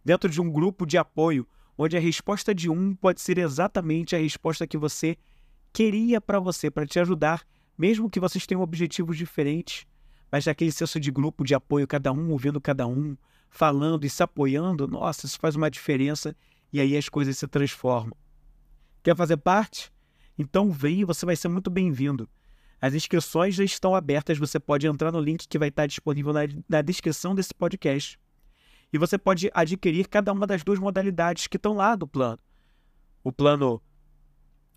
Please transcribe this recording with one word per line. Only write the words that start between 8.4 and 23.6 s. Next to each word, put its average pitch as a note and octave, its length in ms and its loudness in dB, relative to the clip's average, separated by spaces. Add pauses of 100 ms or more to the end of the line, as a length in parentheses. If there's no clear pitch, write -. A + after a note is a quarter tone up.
tenham F#3 160 0
objetivos E3+ 540 -2
diferentes, D#3+ 680 -4 (460)
mas C#3+ 140 0
naquele D#3+ 260 0
senso E3 260 -4
de C#3+ 120 -2
grupo, C#3+ 340 -2
de C#3 100 2
apoio, C#3+ 320 0
cada C#3 260 -2
um D#3+ 180 -2
ouvindo C#3+ 300 -2
cada C3+ 260 -2
um, C3+ 300 -4 (340)
falando D3+ 540 2
e C#3 60 -4
se - 120 -2
apoiando, D3 680 0
nossa, - 380 -4
isso - 120 -10
faz D#3 160 0
uma D#3 160 0
diferença, D3 640 -2 (380)
e C#3+ 80 0
aí C#3 160 4
as C#3+ 120 -2
coisas C3+ 300 -2
se C#3+ 80 -6
transformam. B2 680 -2 (880)
Quer E3 120 6
fazer E3 220 2
parte? F#3+ 560 0 (460)
Então F#3+ 320 2
vem, D#3 340 0
você E3+ 200 -2
vai E3+ 120 0
ser F3+ 120 -4
muito F#3 220 -2
bem-vindo. C#3+ 580 0 (520)
As C3+ 140 0
inscrições E3+ 600 0
já G3 100 2